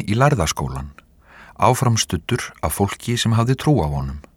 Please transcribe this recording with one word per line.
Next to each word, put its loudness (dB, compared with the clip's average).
í 0
lærða 2
skólann, -6
áfram 2
studdur -4
af -2
fólki -2
sem 2
hafði 2
trú 2
á -2
honum, -6